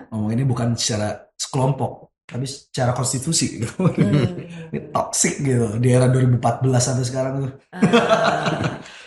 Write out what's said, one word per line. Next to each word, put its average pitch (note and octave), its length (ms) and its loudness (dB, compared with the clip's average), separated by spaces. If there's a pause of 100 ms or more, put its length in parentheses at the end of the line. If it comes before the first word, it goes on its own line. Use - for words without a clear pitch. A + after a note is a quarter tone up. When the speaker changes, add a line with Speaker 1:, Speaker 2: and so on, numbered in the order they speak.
Speaker 1:
Ngomong G#2+ 240 -2
ini B2+ 120 0
bukan A#2+ 280 0
secara G#2+ 400 -2 (220)
sekelompok, C3+ 580 -2 (320)
tapi C3 220 -8
secara - 460 -4
konstitusi B2+ 680 -2
gitu. A2 80 -4 (140)
Speaker 2:
Hmm. - 680 2
Speaker 1:
<laughs> E3 240 -16
Ini - 160 -8
toxic - 500 -2
gitu A#2+ 380 0
di B2 140 2
era B2+ 180 6
dua B2+ 140 4
ribu B2 160 4
empat A#2+ 260 0
belas B2+ 180 4
sampai B2+ 220 0
sekarang C3+ 340 -4
tuh. C3+ 140 -6 (180)
Speaker 2:
Ah. - 1120 2
Speaker 1:
<laughs> - 80 -18 (160)